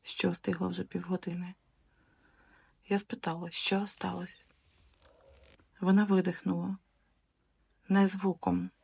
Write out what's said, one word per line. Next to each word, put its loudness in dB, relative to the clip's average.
що -2
остигла -2
вже -4
півгодини. -6
Я 2
спитала, -6
що 0
сталося. -8
Вона 6
видихнула, 0
не 6
звуком 0